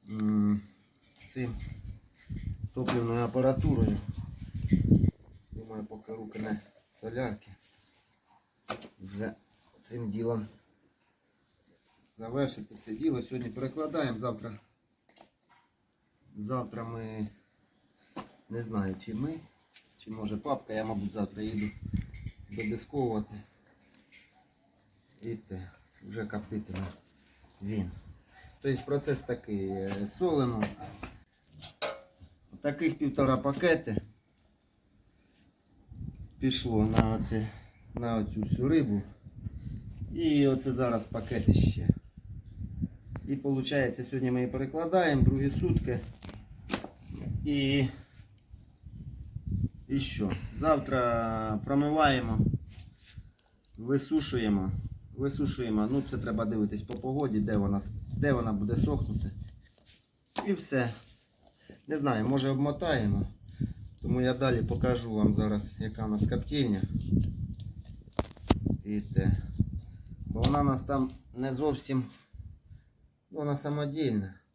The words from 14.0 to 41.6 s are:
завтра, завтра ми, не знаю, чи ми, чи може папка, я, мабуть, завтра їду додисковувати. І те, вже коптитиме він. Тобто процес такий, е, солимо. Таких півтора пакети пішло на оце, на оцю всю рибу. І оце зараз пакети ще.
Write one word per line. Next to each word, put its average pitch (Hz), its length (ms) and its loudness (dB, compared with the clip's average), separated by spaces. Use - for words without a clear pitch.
завтра, 110 420 -6
завтра 117 480 -6
ми, 110 440 -8
не 117 120 -6
знаю, 101 420 -2
чи 107 100 -8
ми, 147 200 -2
чи 110 120 -18
може 107 260 -6
папка, 131 360 -4
я, 110 120 -2
мабуть, 101 280 -2
завтра 107 300 -4
їду 107 240 -2
додисковувати. 110 840 -2
І 113 140 -8
те, 92 340 -10
вже 104 180 -6
коптитиме 104 600 -6
він. 101 280 -2
Тобто 135 220 0
процес 143 360 0
такий, 104 480 -4
е, 98 400 -2
солимо. 131 460 4
Таких 151 380 0
півтора 135 380 2
пакети 139 680 2
пішло 117 480 2
на 113 280 4
оце, 110 340 -2
на 117 220 -2
оцю 107 240 -2
всю 120 280 2
рибу. 123 340 4
І 147 320 4
оце 131 260 2
зараз 120 320 0
пакети 110 500 2
ще. - 340 4